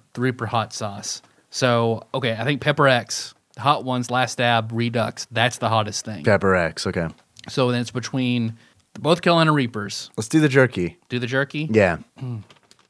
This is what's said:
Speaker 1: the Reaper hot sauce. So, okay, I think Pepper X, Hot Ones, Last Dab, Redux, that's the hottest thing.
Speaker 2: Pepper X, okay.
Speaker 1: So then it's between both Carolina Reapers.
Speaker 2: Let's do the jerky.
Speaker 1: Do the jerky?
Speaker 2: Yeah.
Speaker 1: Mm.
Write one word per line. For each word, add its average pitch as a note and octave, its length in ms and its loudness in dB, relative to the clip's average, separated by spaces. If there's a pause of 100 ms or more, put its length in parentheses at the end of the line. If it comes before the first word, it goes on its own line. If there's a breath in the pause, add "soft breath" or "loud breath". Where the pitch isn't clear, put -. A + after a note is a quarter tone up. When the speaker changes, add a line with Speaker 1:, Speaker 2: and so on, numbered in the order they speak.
(120)
Speaker 1:
the - 80 -10
Reaper B2 240 -2
hot A2 300 -4
sauce. G#2 480 -10 (260 soft breath)
So, A#2 540 0 (100)
okay, B2 260 -4
I A2+ 60 -4
think C3+ 160 -2
Pepper D3 260 2
X, B2 460 0 (260)
Hot B2 260 0
Ones, B2 260 -4
Last B2 280 0
Dab, A#2+ 340 2
Redux, A#2 580 -2
that's A#2+ 280 0
the A#2 100 -2
hottest G#2+ 380 0
thing. F#2+ 180 -10
Speaker 2:
Pepper G2 300 4
X, E2+ 320 -2
okay. F2 220 -2 (400)
Speaker 1:
So B2+ 220 0
then B2 120 0
it's A#2 80 -8
between B2 680 -2 (420 soft breath)
both E3+ 220 0
Carolina E3 320 4
Reapers. A2+ 640 -2
Speaker 2:
Let's A2 120 -6
do D#3+ 120 4
the D3+ 80 4
jerky. B2 480 4 (140)
Speaker 1:
Do B2 80 -4
the B2 80 -4
jerky? C#3 440 -4
Speaker 2:
Yeah. F#2+ 280 4 (240)
Speaker 1:
Mm. A#2+ 220 -8 (460)